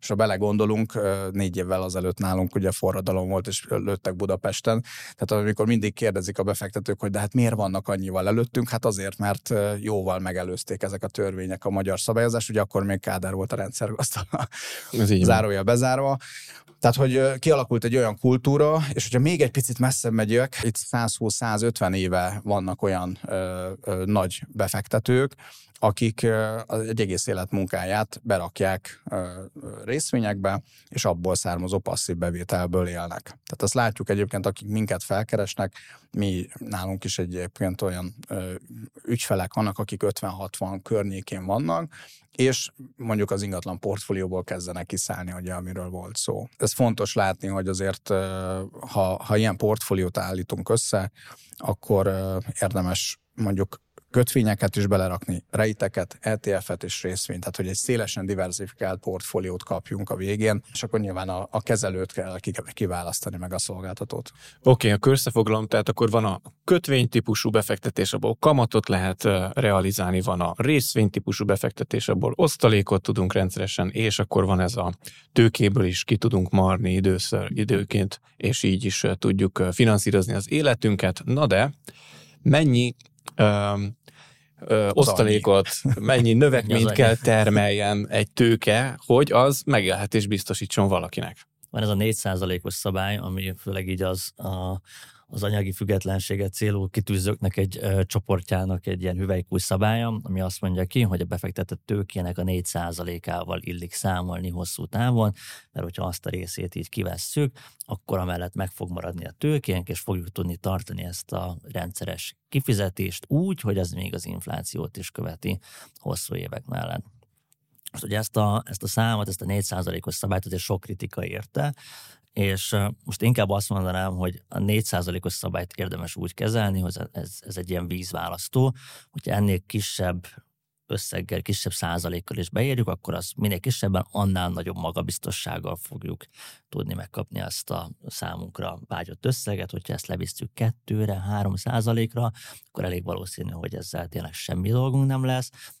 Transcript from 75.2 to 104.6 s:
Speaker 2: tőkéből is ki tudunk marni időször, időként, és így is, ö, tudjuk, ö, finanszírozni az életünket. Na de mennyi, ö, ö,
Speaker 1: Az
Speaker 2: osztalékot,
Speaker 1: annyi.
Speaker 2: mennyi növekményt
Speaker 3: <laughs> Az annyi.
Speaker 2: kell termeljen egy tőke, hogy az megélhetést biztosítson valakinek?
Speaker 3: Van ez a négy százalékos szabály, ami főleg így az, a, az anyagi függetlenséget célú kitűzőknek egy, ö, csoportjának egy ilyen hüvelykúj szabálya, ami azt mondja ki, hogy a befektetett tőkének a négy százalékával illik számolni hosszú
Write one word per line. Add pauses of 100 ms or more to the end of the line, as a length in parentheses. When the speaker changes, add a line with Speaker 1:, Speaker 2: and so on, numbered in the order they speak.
Speaker 2:
tőkéből
is
ki
tudunk
marni
időször,
időként, (160)
és
így
is,
ö,
tudjuk,
ö,
finanszírozni
az
életünket.
Na
de (720)
mennyi, (400)
ö, (840)
ö,
Speaker 1:
Az
Speaker 2:
osztalékot, (140)
Speaker 1:
annyi. (120)
Speaker 2:
mennyi
növekményt
Speaker 3:
<laughs>
Az
annyi.
Speaker 2:
kell
termeljen
egy
tőke,
hogy
az
megélhetést
biztosítson
valakinek? (220)
Speaker 3:
Van
ez
a
négy
százalékos
szabály,
ami
főleg
így
az,
a, (460)
az
anyagi
függetlenséget
célú
kitűzőknek
egy,
ö,
csoportjának
egy
ilyen
hüvelykúj
szabálya,
ami
azt
mondja
ki,
hogy
a
befektetett
tőkének
a
négy
százalékával
illik
számolni
hosszú